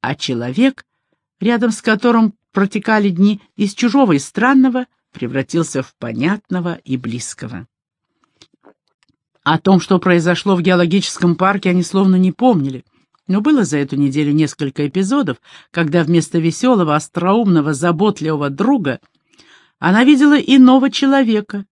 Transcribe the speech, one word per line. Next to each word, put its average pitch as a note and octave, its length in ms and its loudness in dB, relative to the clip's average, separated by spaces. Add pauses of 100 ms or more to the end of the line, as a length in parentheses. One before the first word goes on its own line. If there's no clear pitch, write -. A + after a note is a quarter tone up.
а C3+ 120 -4
человек — C3 680 -4 (560)
рядом A3+ 300 0
с A3 100 -6
которым A3+ 540 0 (180)
протекали G3+ 560 0
дни, G3 320 0 (160)
из G3+ 160 -4
чужого A#3+ 400 0
и C#3+ 60 2
странного B3+ 680 0 (260)
превратился C3+ 720 -6
в - 140 -14
понятного E3 800 -6 (100)
и C3 140 -6
близкого. A#2+ 680 -12 (1800)
О D#3+ 160 0
том, F#3+ 220 4
что F#3 180 0
произошло F3 560 0
в F3+ 60 -2
геологическом F3 760 0
парке, F#3+ 360 -2
они F3+ 120 2
словно F#3+ 340 0
не F#3 140 2
помнили. C#3+ 540 -2 (420)
Но F#3+ 140 -2
было C4 240 2
за D3 140 -4
эту C#3 180 -4
неделю C#3+ 360 0
несколько D3 540 -2
эпизодов, F#3+ 520 -2 (320)
когда E3 320 0
вместо E3 360 0
весёлого, E3 560 0
остроумного, F3 800 0
заботливого D#3 800 -2
друга F3+ 500 -2 (760)
она G3+ 260 2
видела C#4+ 340 4
иного C4 520 6
человека A3 800 0